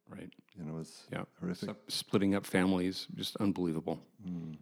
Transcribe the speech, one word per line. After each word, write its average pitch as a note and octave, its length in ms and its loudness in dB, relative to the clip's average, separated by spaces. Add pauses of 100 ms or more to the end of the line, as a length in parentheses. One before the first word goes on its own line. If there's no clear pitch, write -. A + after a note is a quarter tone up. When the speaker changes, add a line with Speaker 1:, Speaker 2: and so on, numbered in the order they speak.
Speaker 1:
Right. - 220 -12 (260)
Speaker 2:
You E2+ 80 -10
know, D#2+ 140 -6
it's - 340 -12
Speaker 1:
Yeah. F2+ 120 -4 (160)
Speaker 2:
horrific. - 300 -4
Speaker 1:
So G#2+ 60 -8 (120)
splitting G2 460 2
up G2 120 0
families, F#2 680 4
just - 220 -4
unbelievable. E2+ 640 2 (260)
Speaker 2:
Mm. E2 360 -6